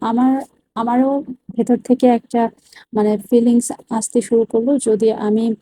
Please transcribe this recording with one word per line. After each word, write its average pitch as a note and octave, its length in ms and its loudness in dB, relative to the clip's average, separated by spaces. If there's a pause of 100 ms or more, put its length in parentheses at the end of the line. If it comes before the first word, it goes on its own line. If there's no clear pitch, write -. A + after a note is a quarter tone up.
আমার, B3+ 420 0 (320)
আমারও B3+ 480 0 (340)
ভেতর A#3+ 200 0
থেকে B3+ 300 0
একটা A#3 440 0 (440)
মানে G#3 240 0 (120)
ফিলিংস A#3+ 420 2 (180)
আসতে A3+ 300 -4
শুরু A3+ 240 0
করলো, A#3+ 340 0
যদি A3 340 0
আমি, A3 500 -2